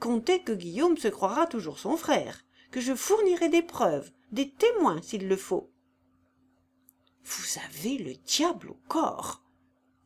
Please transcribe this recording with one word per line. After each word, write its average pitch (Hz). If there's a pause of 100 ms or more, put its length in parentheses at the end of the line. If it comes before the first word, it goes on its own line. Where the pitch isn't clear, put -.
comptez 240
que 233
Guillaume 208
se 247
croira 220
toujours 175
son 254
frère, 185 (280)
que 254
je 254
fournirai 359
des 339
preuves, 170 (220)
des 269
témoins 349
s'il 190
le 190
faut. » « - (1500)
Vous -
avez 180
le 147
diable -
au - (120)
corps, » - (600)